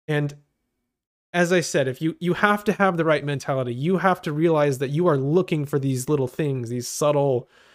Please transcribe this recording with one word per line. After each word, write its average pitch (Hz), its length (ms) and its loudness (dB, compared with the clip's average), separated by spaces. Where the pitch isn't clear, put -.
And 147 260 -2
as 175 200 2
I 180 80 4
said, 143 280 0
if 127 120 -6
you, 160 180 -2
you 175 160 -2
have 208 300 0
to 208 80 2
have 190 240 2
the 165 80 0
right 151 200 2
mentality. 131 500 -4
You 165 240 -2
have 180 240 0
to 160 100 -4
realize 147 460 2
that 135 100 -4
you 160 180 0
are 147 120 4
looking 151 480 0
for 147 120 -2
these 131 300 -2
little 135 200 0
things, 131 420 -4
these 123 180 -6
subtle, 143 600 0